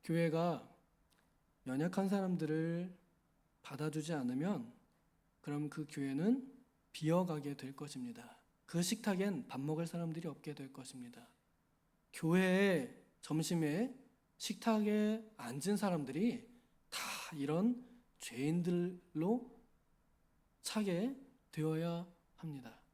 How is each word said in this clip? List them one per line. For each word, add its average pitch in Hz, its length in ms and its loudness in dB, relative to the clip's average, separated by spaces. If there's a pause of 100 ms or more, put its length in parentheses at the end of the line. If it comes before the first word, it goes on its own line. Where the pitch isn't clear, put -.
교회가 165 640 2 (960)
연약한 170 420 0
사람들을 175 880 0 (640)
받아주지 151 500 -4
않으면 135 600 0 (680)
그럼 147 280 -4
그 147 200 -6
교회는 160 640 0 (400)
비어가게 151 640 0
될 135 180 -10
것입니다. 127 640 -10 (260)
그 170 180 0
식탁엔 190 680 0
밥 131 120 -6
먹을 156 260 0
사람들이 170 420 -4
없게 143 260 -8
될 135 180 -12
것입니다. 123 560 -14 (840)
교회의 185 800 4 (280)
점심에 165 680 2 (440)
식탁에 214 1000 2
앉은 180 400 -2
사람들이 180 720 0 (420)
다 - 100 -6 (340)
이런 165 500 2 (360)
죄인들로 175 1300 0 (1120)
차게 214 540 0 (340)
되어야 165 560 -2 (300)
합니다. 135 440 -10 (140)